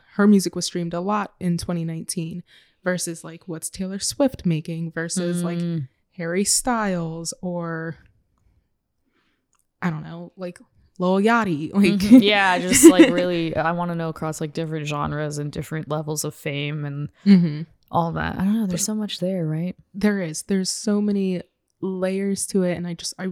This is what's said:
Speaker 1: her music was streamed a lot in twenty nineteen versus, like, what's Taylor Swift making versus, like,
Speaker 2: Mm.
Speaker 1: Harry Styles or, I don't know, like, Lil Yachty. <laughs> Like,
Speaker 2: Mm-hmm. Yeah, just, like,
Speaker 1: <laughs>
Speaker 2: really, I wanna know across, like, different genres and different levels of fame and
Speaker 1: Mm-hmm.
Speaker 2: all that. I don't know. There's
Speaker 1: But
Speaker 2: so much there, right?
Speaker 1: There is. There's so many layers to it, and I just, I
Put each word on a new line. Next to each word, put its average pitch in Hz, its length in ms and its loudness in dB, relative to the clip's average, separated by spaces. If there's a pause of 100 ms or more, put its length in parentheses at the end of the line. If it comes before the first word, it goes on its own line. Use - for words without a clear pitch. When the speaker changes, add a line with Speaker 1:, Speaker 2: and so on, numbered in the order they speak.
(140)
Speaker 1:
her 202 140 4
music 196 280 6
was 175 100 -4
streamed 170 280 -6
a 175 60 -4
lot 202 400 -4
in 175 180 0
twenty 170 260 -4
nineteen 165 600 -8 (400)
versus, 175 400 -4
like, 165 240 -18
what's 165 240 -8
Taylor 190 260 -8
Swift - 480 -2
making 165 460 -2
versus, 175 520 -4
like, 170 140 -4
Speaker 2:
Mm. 170 300 -4 (240)
Speaker 1:
Harry 180 320 -4
Styles 175 1000 -2
or, 165 560 -6 (1800)
I 180 80 -2
don't 156 140 -8
know, 170 340 -16
like, 180 220 -12 (400)
Lil 185 200 2
Yachty. 202 520 0
<laughs> - 20 -8
Like, 202 200 4
Speaker 2:
Mm-hmm. 208 240 10
Yeah, 196 420 4
just, 185 280 8
like, 285 220 10
Speaker 1:
<laughs> - 20 2
Speaker 2:
really, 175 440 0
I 160 160 0
wanna 175 240 -4
know 165 140 -4
across, 156 300 -6
like, 151 140 -6
different 160 320 -6
genres 147 540 -4
and 147 120 -6
different 156 380 -8
levels 151 340 -4
of 151 120 -8
fame 147 500 -6
and 143 240 -8 (160)
Speaker 1:
Mm-hmm. 170 360 6 (280)
Speaker 2:
all 165 220 0
that. 160 260 -4
I 180 60 -2
don't 202 100 0
know. 220 140 -2
There's 180 140 -4
Speaker 1:
But - 40 -4
Speaker 2:
so 214 100 -4
much 214 240 -6
there, 180 280 -2
right? 165 280 -4 (200)
Speaker 1:
There 202 260 0
is. 156 220 -8
There's 185 260 -2
so 208 320 -2
many 196 400 -2 (400)
layers 190 640 -4
to 196 160 0
it, 180 120 0
and 175 100 -6
I 175 80 -6
just, - 240 -10
I 190 140 -8